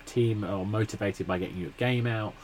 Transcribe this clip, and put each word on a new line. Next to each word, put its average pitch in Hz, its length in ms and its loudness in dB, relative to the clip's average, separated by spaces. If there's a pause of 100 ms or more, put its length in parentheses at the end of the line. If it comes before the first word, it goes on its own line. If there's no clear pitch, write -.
team 113 380 2
are 95 220 -2
motivated 101 640 0
by 92 100 2
getting 90 180 -4
you 90 120 -4
a - 100 -10
game 123 300 2
out, 110 360 -2